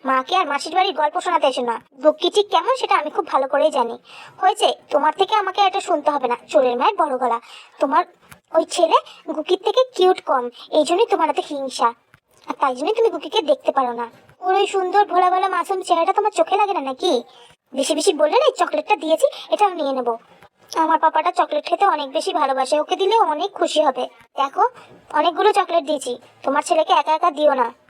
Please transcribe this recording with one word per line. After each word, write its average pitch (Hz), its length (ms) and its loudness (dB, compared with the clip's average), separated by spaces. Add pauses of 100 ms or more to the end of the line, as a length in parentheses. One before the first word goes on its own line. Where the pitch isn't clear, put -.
মাকে 262 320 -2
আর 349 120 0
মাসির 311 240 -6
বাড়ির 370 240 0
গল্প 302 240 -2
শোনাতে 330 260 0
এসো 254 200 -4
না। 226 60 -4 (280)
গুকি 302 300 2
ঠিক 403 180 2
কেমন 381 280 2
সেটা - 200 0
আমি 302 160 -8
খুব 370 160 -2
ভালো 269 200 0
করেই 294 240 2
জানি। 233 200 -2 (440)
হয়েছে, - 280 2 (240)
তোমার 302 280 2
থেকে 392 220 2
আমাকে 381 260 -4
এটা 381 200 -2
শুনতে 311 260 0
হবে 262 180 -2
না, 240 40 -2 (140)
চোরের 254 300 2
মায়ের 392 220 2
বড় 285 200 0
গলা। 233 160 0 (420)
তোমার 302 220 2 (540)
ওই 320 80 4 (100)
ছেলে 349 240 4 (380)
গুকির 359 300 -2
থেকে 480 160 2 (140)
কিউট 370 220 4 (100)
কম, 262 160 0 (320)
এই 302 120 4
জন্যই 381 240 2
তোমার 320 200 0
এত 349 160 -2
হিংসা, 269 400 -4 (600)
আর - 120 -8
তাই 269 160 0
জন্যই 339 220 -2
তুমি 453 160 2
গুকিকে 320 260 -2 (100)
দেখতে - 260 0
পারো 247 240 0
না। 240 60 -6 (380)
ওর 370 160 0
ওই 403 140 2
সুন্দর 370 280 2 (100)
ভোলাবালা 370 420 2
মাসুম 381 320 -4
চেহারাটা 339 320 2
তোমার 415 200 0
চোখে 339 220 2
লাগে 392 180 0
না 285 120 -4
নাকি? 320 220 -2 (680)
বেশি 269 200 -2
বেশি 349 220 2
বললে 311 200 2
না, 605 100 2
এই - 100 -12
চকলেটটা 339 440 0
দিয়েছি, 320 220 2 (280)
এটাও 403 240 2
নিয়ে 277 200 -2
নেবো। 240 160 -4 (680)
আমার 320 220 2
পাপাটা 320 340 0
চকলেট 302 300 -2
খেতে 349 160 0 (100)
অনেক 294 220 -6
বেশি 339 140 -2 (100)
ভালোবাসে, 269 420 0
ওকে 320 180 -2
দিলে 392 160 2 (160)
অনেক 330 180 -4 (100)
খুশি 302 260 0
হবে। - 180 -2 (360)
দেখো, 277 240 0 (540)
অনেকগুলো 349 400 2
চকলেট 339 300 0
দিয়েছি, 269 240 -4 (320)
তোমার 294 240 0
ছেলেকে 330 320 2
একা 311 180 -2
একা 339 200 2
দিও 294 220 2
না 233 60 2 (240)